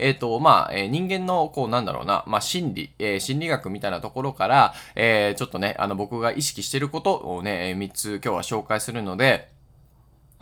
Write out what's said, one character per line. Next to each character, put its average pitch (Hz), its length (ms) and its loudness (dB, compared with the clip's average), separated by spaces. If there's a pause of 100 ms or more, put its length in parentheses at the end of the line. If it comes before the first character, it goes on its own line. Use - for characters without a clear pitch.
え 131 100 4
ー 135 80 0
と、 117 220 0
ま 135 280 8
あ、 - 60 -6
え 98 120 0
ー、 - 20 -
人 170 200 -2
間 185 180 -2
の、 175 220 0
こ 135 180 -2
う、 - 20 -4
な 120 120 2
ん 113 40 -4
だ 92 80 -4
ろ 64 100 -4
う - 40 -6
な、 95 200 0
ま 104 120 2
あ、 - 20 2
心 165 340 -2
理、 - 240 -8
え 101 200 0
ー、 - 20 -2
心 131 180 -2
理 165 80 -4
学 135 240 -2
み 101 80 -6
た 98 80 -6
い 101 60 0
な 85 80 -4
と 110 100 -10
こ 131 120 -6
ろ 135 100 -2
か 95 160 0
ら、 123 260 6 (220)
え 107 400 4
ー、 - 20 -10
ち - 60 -2
ょ - 20 -10
っ - 20 -10
と - 120 -6
ね、 101 180 0
あ 85 80 0
の、 98 80 -2
僕 104 240 -4
が 117 140 0
意 151 100 -4
識 143 220 -6
し - 60 -6
て 139 100 -2
る 143 80 -2
こ 156 140 -6
と 196 120 2
を 90 300 -6
ね、 92 240 -2
え 92 60 -2
ー、 - 20 -4
三 98 140 -4
つ 104 340 -6
今 117 80 0
日 92 40 0
は 87 60 -2
紹 107 240 -4
介 107 140 0
す - 100 -8
る 113 140 -6
の 92 120 -6
で、 123 360 2 (880)